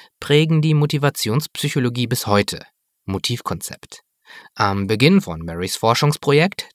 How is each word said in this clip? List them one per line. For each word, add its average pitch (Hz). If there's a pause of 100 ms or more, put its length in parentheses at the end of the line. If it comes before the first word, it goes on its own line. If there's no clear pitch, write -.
(220)
prägen 156
die 156
Motivationspsychologie 143
bis 123
heute. 101 (380)
Motivkonzept. - (560)
Am 98
Beginn 131
von 82
Murrays 85
Forschungsprojekt, 147